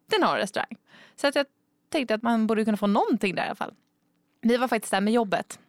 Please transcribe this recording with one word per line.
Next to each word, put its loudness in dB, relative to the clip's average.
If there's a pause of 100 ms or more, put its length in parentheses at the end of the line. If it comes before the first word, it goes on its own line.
Den 0
har 2
en 0
restaurang. -6 (400)
Så -2
att 0
jag 0 (420)
tänkte -2
att -4
man 2
borde 2
kunna 2
få -2
någonting 2
där -2
i -2
alla -6
fall. -10 (680)
Vi 2
var 0
faktiskt -2
där 0
med 2
jobbet. -2 (100)